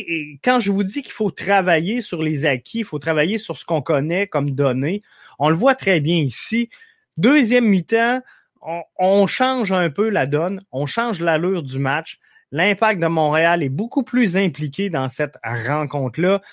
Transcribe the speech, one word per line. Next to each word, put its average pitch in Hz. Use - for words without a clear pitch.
et 151
quand 247
je 202
vous 196
dis 208
qu'il -
faut 208
travailler 185
sur 180
les 156
acquis, 139
il 208
faut 151
travailler 160
sur 165
ce -
qu'on 156
connaît 165
comme 143
données, 139
on 147
le 160
voit 247
très 196
bien 160
ici. 214
Deuxième 247
mi-temps, 226
on, 170
on 196
change 254
un 180
peu 202
la 160
donne, 170
on 139
change 220
l'allure 170
du 135
match. 139
L'Impact 196
de 165
Montréal 165
est 135
beaucoup 226
plus 226
impliqué 180
dans 135
cette 147
rencontre-là. 139